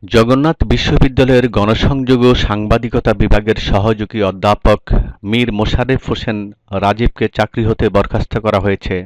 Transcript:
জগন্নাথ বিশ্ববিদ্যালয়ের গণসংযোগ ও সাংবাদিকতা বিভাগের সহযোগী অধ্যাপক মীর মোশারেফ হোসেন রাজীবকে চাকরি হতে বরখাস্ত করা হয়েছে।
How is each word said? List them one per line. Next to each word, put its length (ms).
জগন্নাথ 580
বিশ্ববিদ্যালয়ের 840
গণসংযোগ 720
ও 140
সাংবাদিকতা 760
বিভাগের 420
সহযোগী 680
অধ্যাপক 580
মীর 280
মোশারেফ 580
হোসেন 420
রাজীবকে 560
চাকরি 380
হতে 240
বরখাস্ত 480
করা 220
হয়েছে। 460